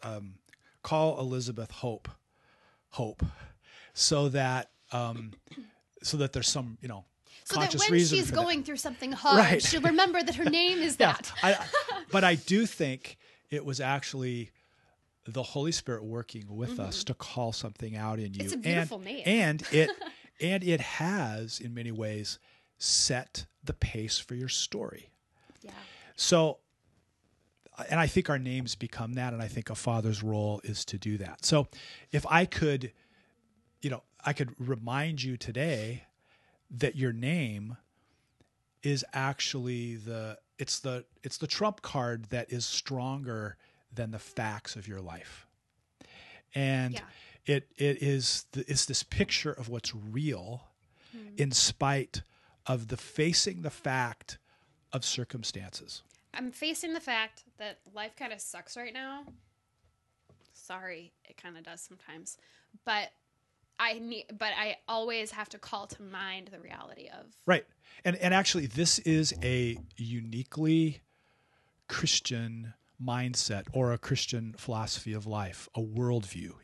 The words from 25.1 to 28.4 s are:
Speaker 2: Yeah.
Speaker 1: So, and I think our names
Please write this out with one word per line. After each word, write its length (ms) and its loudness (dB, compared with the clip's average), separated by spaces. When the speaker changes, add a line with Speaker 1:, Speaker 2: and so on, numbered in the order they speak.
Speaker 2:
Yeah. 80 -20
Speaker 1:
So, 420 4
and 100 4
I 80 6
think 220 2
our 100 2
names 340 -4